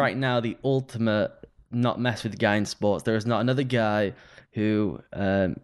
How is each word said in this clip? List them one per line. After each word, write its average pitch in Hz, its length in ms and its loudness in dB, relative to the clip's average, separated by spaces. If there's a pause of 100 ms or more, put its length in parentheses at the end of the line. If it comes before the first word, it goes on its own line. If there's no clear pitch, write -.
right 117 160 0
now 127 240 0
the 113 240 -4
ultimate 113 640 0 (400)
not 120 280 0
mess 120 240 -2
with 107 160 -6
guy 104 160 4
in 104 100 2
sports. 98 380 -2
There 110 140 0
is 107 100 -2
not 117 140 0
another 127 240 0
guy 110 500 0 (380)
who, 107 480 0 (120)
um, 98 520 0